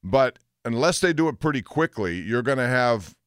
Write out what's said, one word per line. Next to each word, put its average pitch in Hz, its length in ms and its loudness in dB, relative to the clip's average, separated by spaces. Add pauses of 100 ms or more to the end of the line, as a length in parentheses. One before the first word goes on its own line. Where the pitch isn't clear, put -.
But 127 340 2 (280)
unless 131 340 0
they 175 140 2
do 160 140 2
it 127 120 -6
pretty 143 220 -2
quickly, 98 580 -2
you're 113 220 -2
gonna 127 260 0
have 120 460 0 (120)